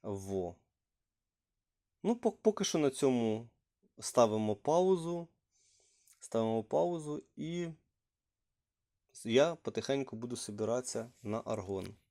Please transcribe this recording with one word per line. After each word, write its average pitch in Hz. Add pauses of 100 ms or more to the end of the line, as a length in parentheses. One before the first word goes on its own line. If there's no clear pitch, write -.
Во. 95 (1500)
Ну, 202
пок-, 226
поки 208
що 180
на 147
цьому 117 (520)
ставимо 107
паузу. 170 (920)
Ставимо 113
паузу 156 (120)
і 165 (1500)
я 135
потихеньку 131
буду 120
собиратися 113 (120)
на 110
аргон. 98 (160)